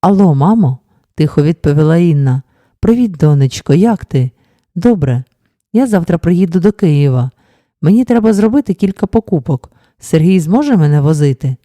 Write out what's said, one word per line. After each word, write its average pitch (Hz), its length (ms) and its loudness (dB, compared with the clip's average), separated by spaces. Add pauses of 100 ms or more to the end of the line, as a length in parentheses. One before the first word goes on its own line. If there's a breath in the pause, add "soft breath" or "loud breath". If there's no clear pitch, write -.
"Алло, 190 340 2
мамо?" 156 420 0 (380)
тихо 151 280 -2
відповіла 156 540 0
Інна. 143 440 0 (380)
"Привіт, 233 320 0
донечко, 147 600 0
як 196 320 0
ти?" 127 260 -4 (440)
"Добре. 147 480 -2 (500)
Я 254 140 0
завтра 180 300 0
приїду 175 420 0
до 196 120 2
Києва. 143 600 0 (500)
Мені 214 240 2
треба 226 280 2
зробити 220 400 0
кілька 190 340 -4
покупок. 156 640 -4 (280)
Сергій 175 400 0
зможе 226 380 0
мене 147 240 2
возити?" 143 640 -2